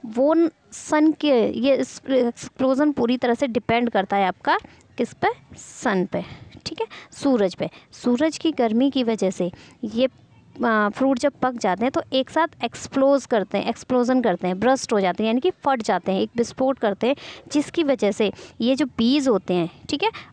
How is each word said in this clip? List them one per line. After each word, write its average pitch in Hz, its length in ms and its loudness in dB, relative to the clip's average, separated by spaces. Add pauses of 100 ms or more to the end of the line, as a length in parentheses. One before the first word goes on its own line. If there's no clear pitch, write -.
वो 262 280 2
न-, 330 160 4 (220)
sun 302 400 2
के, 254 340 2
ये 262 300 2
इस - 340 -6
explosion 262 840 0
पूरी 240 240 0
तरह 240 180 0
से 277 120 -2
depend 233 440 0
करता 196 260 0
है 196 100 4
आपका 294 320 0 (400)
किस 240 140 -4
पे, - 160 -2 (280)
Sun 196 500 -4
पे, 180 180 -6 (420)
ठीक - 140 -12
है, 453 60 -4 (240)
सूरज 214 440 0
पे। - 160 -8 (220)
सूरज 247 460 0
की 320 140 -2
गर्मी 233 380 2
की 262 140 -2
वजह 208 260 0
से 180 220 -4 (320)
ये, 226 220 -2 (580)
अ, 214 240 2
फ्रूट 262 300 0
जब 285 140 0 (100)
पक 254 100 0
जाते 208 320 -2
हैं 269 80 -2
तो 339 100 -2 (100)
एक 262 180 -2
साथ 320 340 -2
explose 269 640 0
करते 202 320 -2
हैं, - 80 -2
एक्सप्लोजन 247 560 0
करते 185 240 0
हैं, 185 140 -2
burst 185 320 0
हो 208 80 2
जाते 190 220 0
हैं, 220 60 0
यानी 233 120 2
कि 359 100 2
फट 269 320 -2
जाते 190 300 -2
हैं, 190 80 0
एक 220 160 -2
विस्फोट 262 420 -2
करते 214 280 -2
हैं, 277 100 0 (360)
जिसकी 302 320 -2
वजह 240 260 2
से 208 220 -2 (280)
ये 247 140 2
जो 269 120 0
बीज 254 420 0
होते 190 260 0
हैं, 170 160 -2 (180)
ठीक 294 140 -4
है, 440 80 0 (220)